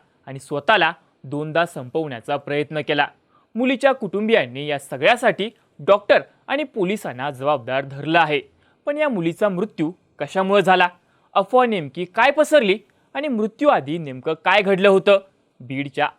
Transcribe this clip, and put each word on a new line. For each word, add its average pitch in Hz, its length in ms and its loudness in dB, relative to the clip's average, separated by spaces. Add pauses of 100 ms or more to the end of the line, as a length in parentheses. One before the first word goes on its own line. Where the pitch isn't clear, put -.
(260)
आणि 135 120 -14
स्वतःला 165 540 0 (320)
दोनदा 151 420 -2
संपवण्याचा 143 680 -6
प्रयत्न 147 440 -4
केला. 143 280 -2 (460)
मुलीच्या 262 380 0
कुटुंबियांनी 190 760 -2
या 143 120 -4
सगळ्यासाठी 196 720 0 (280)
डॉक्टर 202 420 4 (260)
आणि 285 180 -4
पोलिसांना 180 680 -6
जबाबदार 135 540 -2
धरलं 139 340 -2
आहे. 151 220 2 (460)
पण 294 120 -4
या 302 100 2
मुलीचा 180 400 -2
मृत्यू 180 440 -4 (260)
कशामुळे 190 440 0
झाला? 180 260 4 (460)
अफवा 247 320 2
नेमकी 175 380 -6
काय 226 260 2
पसरली 285 480 2 (360)
आणि 285 140 -4
मृत्यूआधी 214 680 0
नेमकं 139 360 -8
काय 190 280 2
घडलं 196 260 4
होतं? 196 300 4 (420)
बीडच्या 139 480 -4 (100)